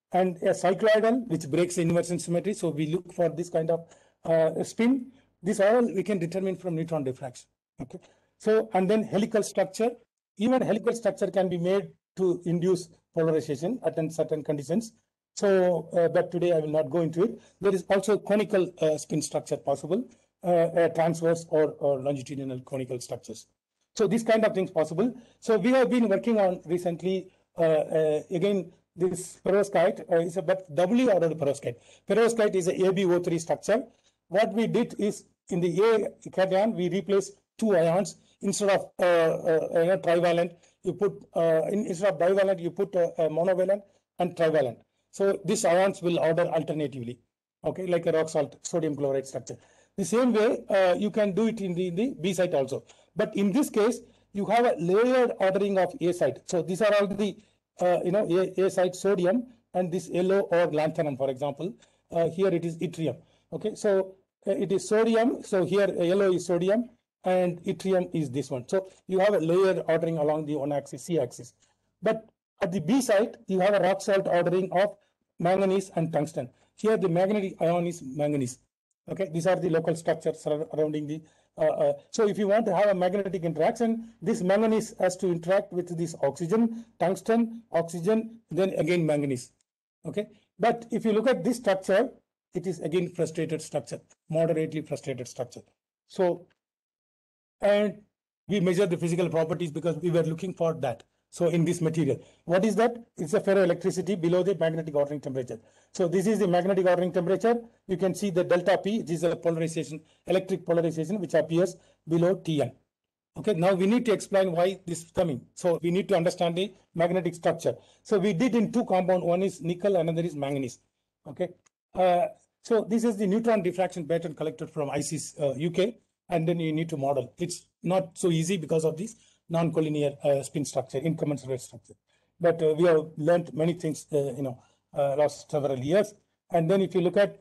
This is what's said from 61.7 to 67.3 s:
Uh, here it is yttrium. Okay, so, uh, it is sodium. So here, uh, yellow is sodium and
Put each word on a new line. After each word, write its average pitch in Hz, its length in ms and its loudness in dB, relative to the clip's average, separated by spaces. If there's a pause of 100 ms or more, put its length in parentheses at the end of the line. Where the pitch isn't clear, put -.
Uh, 165 160 0
here 190 200 0
it 170 180 0
is 165 100 -8
yttrium. 160 400 -4 (380)
Okay, 202 200 -6
so, 190 420 0 (300)
uh, 202 40 -2
it 185 200 -2
is 190 160 -2
sodium. 226 560 2
So 185 220 0
here, 196 240 2 (100)
uh, 180 40 0
yellow 190 280 2
is 175 140 0
sodium 190 460 0 (340)
and 180 380 0